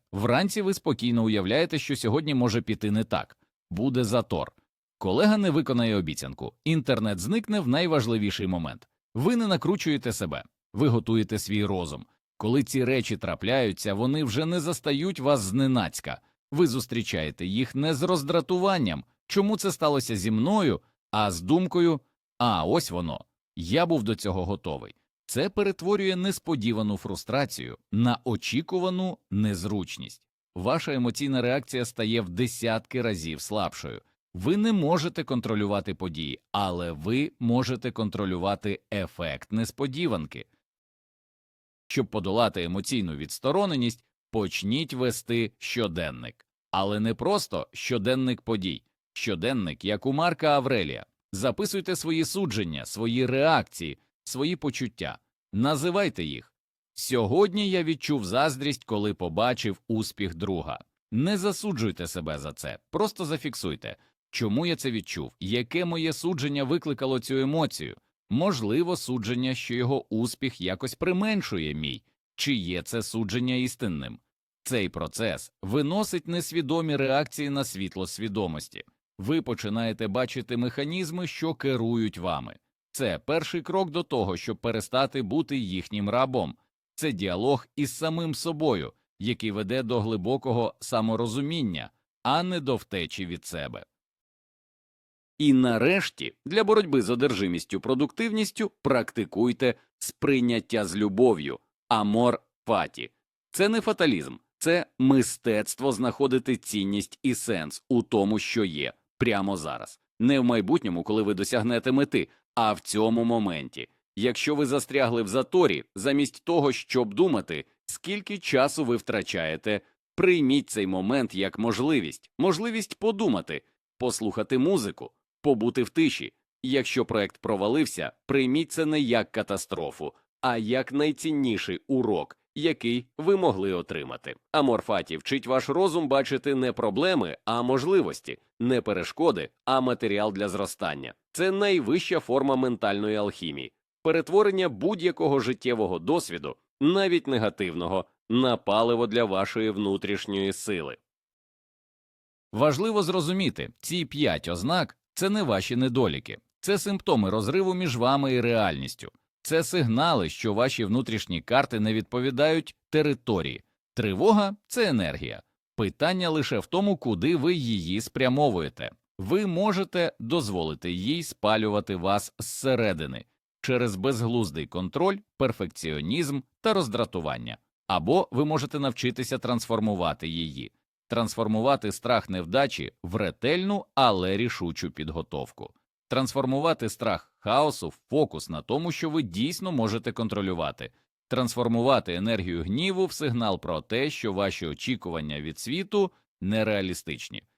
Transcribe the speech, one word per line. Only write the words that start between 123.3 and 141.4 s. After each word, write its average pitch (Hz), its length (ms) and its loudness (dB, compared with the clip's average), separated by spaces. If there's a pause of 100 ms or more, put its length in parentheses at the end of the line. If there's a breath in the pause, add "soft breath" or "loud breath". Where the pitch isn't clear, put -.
послухати 110 600 -2
музику, 131 540 0 (300)
побути 120 420 2
в 107 60 -2
тиші. 147 440 0 (300)
Якщо 131 420 0
проект 104 320 0
провалився, 104 760 0 (140)
прийміть 139 460 2
це 160 140 -2
не 151 140 0
як 117 320 2
катастрофу, 82 800 -6 (280 soft breath)
а 123 160 0
як 120 340 -2
найцінніший 139 960 0
урок, 107 500 0 (180)
який 127 520 -2 (100)
ви 185 200 4
могли 101 360 2
отримати. 71 640 -8 (160)
Амор 135 300 4
фаті 87 360 -2
вчить 113 300 -4
ваш 131 220 0
розум 170 380 0
бачити 135 480 0
не 127 180 0
проблеми, 113 720 0
а 117 160 0
можливості, 127 760 2 (220)
не 123 220 2
перешкоди, 98 680 0 (160)
а 131 160 4
матеріал 107 520 0
для 98 160 -2
зростання. 82 640 -4 (180)
Це 185 200 0